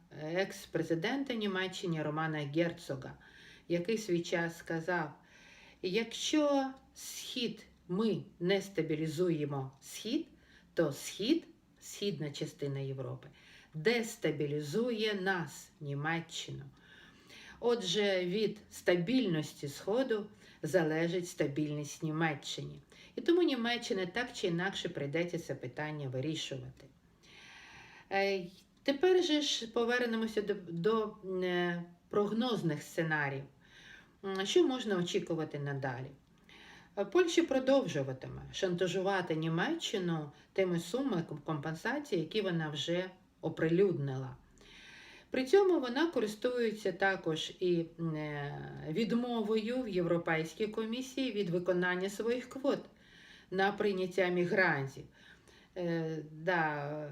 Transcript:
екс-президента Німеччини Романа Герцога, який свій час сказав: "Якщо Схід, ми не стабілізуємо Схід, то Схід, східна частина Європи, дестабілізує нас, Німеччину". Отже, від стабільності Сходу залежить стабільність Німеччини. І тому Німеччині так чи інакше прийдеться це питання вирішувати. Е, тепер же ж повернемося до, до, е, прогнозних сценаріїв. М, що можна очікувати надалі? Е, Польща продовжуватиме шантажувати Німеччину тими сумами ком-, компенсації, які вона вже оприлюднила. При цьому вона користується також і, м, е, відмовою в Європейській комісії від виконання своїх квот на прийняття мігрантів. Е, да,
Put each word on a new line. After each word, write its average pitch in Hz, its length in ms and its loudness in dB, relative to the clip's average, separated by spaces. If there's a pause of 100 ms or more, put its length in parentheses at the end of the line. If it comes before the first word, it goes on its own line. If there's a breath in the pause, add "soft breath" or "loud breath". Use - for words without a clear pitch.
(220)
екс-президента 180 1120 -2
Німеччини 185 680 -2
Романа 156 360 0
Герцога, 147 720 -2 (540 loud breath)
який 175 300 0
свій 175 240 0
час 170 360 -2
сказав: 165 560 -4 (680 loud breath)
"Якщо 269 880 2 (240)
Схід, - 720 -6 (220)
ми 185 340 2 (180)
не 190 220 4
стабілізуємо 151 1080 0 (100)
Схід, 277 440 -4 (480 loud breath)
то 156 180 2
Схід, 247 560 -2 (340)
східна 156 500 -4
частина 143 480 -6
Європи, 131 480 -8 (460 loud breath)
дестабілізує 175 1400 0
нас, 185 580 -2 (100)
Німеччину". 143 840 -4 (960 loud breath)
Отже, 196 640 2
від 202 320 0 (140)
стабільності 175 960 2
Сходу 220 580 0 (380 loud breath)
залежить 170 680 2
стабільність 147 720 -2
Німеччини. 151 680 -2 (420 loud breath)
І - 60 -6
тому 349 200 4
Німеччині 233 720 0
так 247 200 -4
чи - 140 -2
інакше 180 420 -2
прийдеться 160 500 -4
це 139 160 -6
питання 147 520 -8
вирішувати. 131 800 -6 (1300 loud breath)
Е, 196 300 2 (420)
тепер 359 400 6
же 302 180 4
ж 233 260 -2
повернемося 226 760 2
до, 202 120 -2 (160)
до, 208 460 2 (280)
е, 175 400 0 (260)
прогнозних 208 720 0
сценаріїв. 147 600 -2 (840 loud breath)
М, 190 200 -2
що 339 220 6
можна 220 300 0
очікувати 165 640 -2
надалі? 139 520 -4 (840 loud breath)
Е, 202 80 0
Польща 339 380 4
продовжуватиме 165 1000 2 (120)
шантажувати 180 840 0
Німеччину 170 960 -2 (220 loud breath)
тими 180 260 2
сумами 226 500 -2
ком-, 147 140 -10
компенсації, 165 800 -2
які 208 200 -2
вона 165 280 0
вже 170 400 -2 (320)
оприлюднила. 156 920 0 (920 loud breath)
При 262 160 0
цьому 370 340 6
вона 262 280 2
користується 226 840 0
також 175 680 0
і, 175 260 2 (140)
м, 160 160 -2
е, 147 420 -6 (320)
відмовою 226 920 0
в 226 80 -6
Європейській 170 800 0
комісії 240 640 -4
від 196 180 -2
виконання 180 600 2
своїх 233 400 -2
квот 262 300 0 (720 loud breath)
на 190 200 2
прийняття 190 560 2
мігрантів. 175 760 2 (760 loud breath)
Е, 165 400 0 (140)
да, 156 600 0 (200)